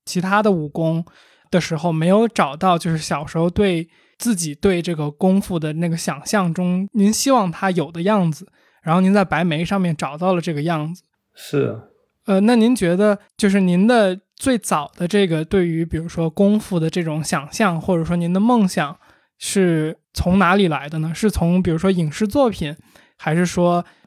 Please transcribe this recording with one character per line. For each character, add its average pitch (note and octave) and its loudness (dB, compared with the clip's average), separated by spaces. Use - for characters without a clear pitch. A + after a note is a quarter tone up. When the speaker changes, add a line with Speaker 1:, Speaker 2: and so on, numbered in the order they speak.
Speaker 1:
其 - -4
他 G3 2
的 G#3+ 4
武 D#3 -2
功 E3 -2
的 F3 2
时 E3 -4
候， E3 -2
没 D#3+ 0
有 G#3+ 4
找 D3+ -2
到 F3+ 2
就 E3+ -2
是 D#3+ 0
小 D3+ -6
时 D#3 -8
候 E3 2
对 F3 0
自 A#3 -2
己 D#3 -6
对 F3+ 0
这 E3+ -6
个 D3 -4
功 F#3+ 2
夫 F#3 -4
的 D3+ -4
那 E3+ -2
个 E3 -2
想 D#3 -6
象 F#3 0
中， F3+ -2
您 G#3 2
希 - -2
望 G#3+ 2
它 F#3+ -4
有 F3+ -2
的 E3+ -8
样 F#3 2
子， - -12
然 E3 0
后 F#3 4
您 F#3+ 4
在 G3+ 4
白 D#3+ 0
眉 E3 -2
上 G3 -2
面 E3+ 0
找 D3 -6
到 F#3 0
了 E3+ 0
这 D#3+ -6
个 D3 -4
样 D#3+ -2
子。 F3+ -16
Speaker 2:
是。 A#2+ -4
Speaker 1:
呃， G3 2
那 A#3+ 4
您 A#3 4
觉 F3+ 0
得 G#3 2
就 G#3 0
是 G3 4
您 F3+ 4
的 G#3 2
最 C4 0
早 D#3 -4
的 F3 -4
这 G3+ 2
个 D#3+ -2
对 F3+ 0
于 E3 -2
比 E3 -6
如 E3 -8
说 E3 -4
功 G3+ 2
夫 F#3 -4
的 D#3+ 0
这 F3+ -2
种 D#3 -4
想 C#3+ -4
象， F3 0
或 F3+ 0
者 E3 0
说 E3+ -2
您 E3+ -2
的 F#3+ 2
梦 A3+ 4
想 D#3+ -4
是 E3 0
从 F3+ 0
哪 F#3 4
里 G3+ 4
来 C#3+ -4
的 D#3+ -6
呢？ D#3+ -4
是 G#3+ 0
从 F3 0
比 F3 0
如 D#3+ 0
说 F#3+ 0
影 E3+ 0
视 G#3+ -2
作 C4 2
品， D#3 -6
还 - -4
是 F3 2
说 F3 0